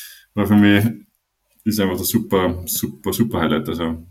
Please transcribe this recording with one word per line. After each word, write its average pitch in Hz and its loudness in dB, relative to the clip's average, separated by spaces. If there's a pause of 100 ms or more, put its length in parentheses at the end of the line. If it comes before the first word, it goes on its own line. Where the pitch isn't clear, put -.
(340)
war 101 -2
für 104 4
mich, 104 6 (840)
ist 107 0
einfach 92 0
der 92 -6
super, 92 0
super, - -6
super 95 -2
Highlight. 78 -2
Also 82 -6